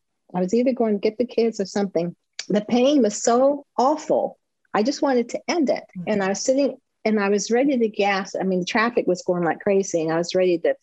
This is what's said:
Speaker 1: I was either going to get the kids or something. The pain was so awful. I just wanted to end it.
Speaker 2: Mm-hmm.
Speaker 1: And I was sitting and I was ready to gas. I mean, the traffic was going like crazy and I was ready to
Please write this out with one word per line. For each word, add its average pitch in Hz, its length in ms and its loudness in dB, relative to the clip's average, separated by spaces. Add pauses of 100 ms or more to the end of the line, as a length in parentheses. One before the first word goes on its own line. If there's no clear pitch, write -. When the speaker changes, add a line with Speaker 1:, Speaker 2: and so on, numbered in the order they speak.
(340)
Speaker 1:
I 180 60 -2
was 185 140 -2
either 247 180 2
going 226 220 0
to 202 60 -2
get 214 180 -2
the 247 60 0
kids 226 360 -2
or 196 60 -4
something. 175 500 -4 (320)
The 202 200 0
pain 254 340 4
was 208 200 -2
so 269 420 2 (120)
awful. 247 600 0 (360)
I 196 80 2
just 269 200 -2
wanted 254 280 2
to - 180 -8
end 302 220 2
it. - 140 -2 (120)
Speaker 2:
Mm-hmm. 180 120 -10
Speaker 1:
And 208 160 0
I 190 60 0
was 196 100 -4
sitting 262 360 0 (280)
and 214 160 2
I 196 80 0
was 202 240 0
ready 262 260 2
to 226 100 2
gas. 196 460 -2
I - 80 -6
mean, 185 180 0
the 175 60 -4
traffic 233 400 0
was 180 160 0
going 175 220 0
like - 160 -2
crazy 196 420 0
and 160 100 -2
I 160 60 0
was 170 160 -2
ready 185 240 2
to 147 240 0